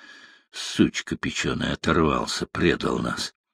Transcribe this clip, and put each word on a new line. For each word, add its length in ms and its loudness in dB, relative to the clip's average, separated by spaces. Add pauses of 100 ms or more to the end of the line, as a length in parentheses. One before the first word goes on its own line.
(520)
«Сучка 640 0
печёная, 580 -2
оторвался, 760 2
предал 500 0
нас. 380 -4 (180)